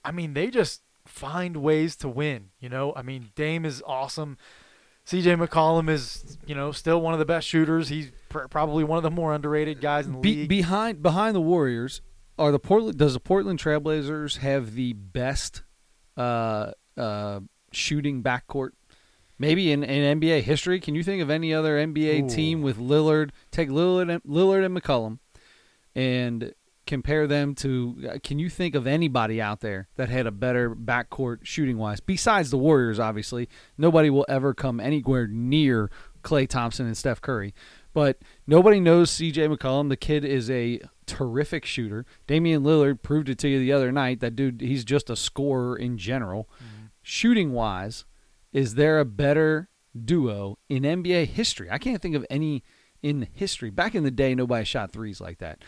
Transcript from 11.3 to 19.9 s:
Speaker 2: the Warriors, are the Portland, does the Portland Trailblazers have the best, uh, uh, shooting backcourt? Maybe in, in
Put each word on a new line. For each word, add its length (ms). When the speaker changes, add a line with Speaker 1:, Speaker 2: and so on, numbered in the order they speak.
Speaker 2:
the 60
Warriors, 580
are 120
the 80
Portland, 380
does 160
the 80
Portland 380
Trailblazers 800
have 360
the 200
best, 720
uh, 560
uh, 440
shooting 500
backcourt? 480
Maybe 360
in, 100
in 220